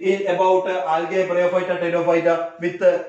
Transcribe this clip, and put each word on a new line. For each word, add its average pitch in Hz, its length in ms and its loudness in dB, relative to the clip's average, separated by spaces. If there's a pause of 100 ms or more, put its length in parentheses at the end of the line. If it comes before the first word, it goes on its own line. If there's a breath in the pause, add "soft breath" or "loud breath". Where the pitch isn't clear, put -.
in 190 340 0
about, 185 340 2
uh, 185 180 -2
algae, 170 420 -2
bryophyta, 175 520 0
pteridophyta 170 800 0
with, 175 200 -6
uh, 180 280 4